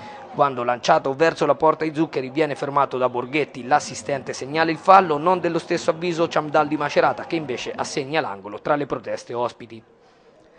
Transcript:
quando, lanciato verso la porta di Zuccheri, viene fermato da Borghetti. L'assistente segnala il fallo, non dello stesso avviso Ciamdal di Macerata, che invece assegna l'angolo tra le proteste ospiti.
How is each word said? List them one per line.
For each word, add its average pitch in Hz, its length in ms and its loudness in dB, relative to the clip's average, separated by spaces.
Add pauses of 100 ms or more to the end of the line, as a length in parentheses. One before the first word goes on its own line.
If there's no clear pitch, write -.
(320)
quando, 139 300 0
lanciato 135 520 2
verso 160 300 2
la 143 120 4
porta 156 280 4
di 156 100 -4
Zuccheri, 147 360 -2
viene 147 240 0
fermato 139 440 0
da 127 100 2
Borghetti. 123 580 -4
L'assistente 139 680 -2
segnala 156 380 -2
il 156 80 -4
fallo, 185 400 6
non 175 220 2
dello 170 180 -2
stesso 165 320 -2
avviso 165 380 -2
Ciamdal 151 400 0
di 147 80 -4
Macerata, 143 480 2
che - 100 -6
invece 131 400 -6
assegna 147 460 -2
l'angolo 101 400 -8
tra 151 160 0
le 143 100 -4
proteste 110 480 -6
ospiti. 117 480 -6 (760)